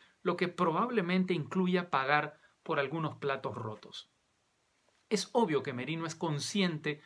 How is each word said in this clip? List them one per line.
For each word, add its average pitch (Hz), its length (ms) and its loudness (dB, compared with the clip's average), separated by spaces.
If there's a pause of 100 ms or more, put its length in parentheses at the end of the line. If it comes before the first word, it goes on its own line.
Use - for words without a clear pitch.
(200)
lo 175 160 0
que 175 120 0
probablemente 185 840 2
incluya 180 560 2
pagar 147 520 0 (240)
por 156 160 0
algunos 139 380 -2
platos 135 360 -4
rotos. - 560 -12 (1000)
Es 202 200 0
obvio 165 320 4
que 139 100 -6
Merino 151 340 -4
es 156 100 -8
consciente 151 880 -2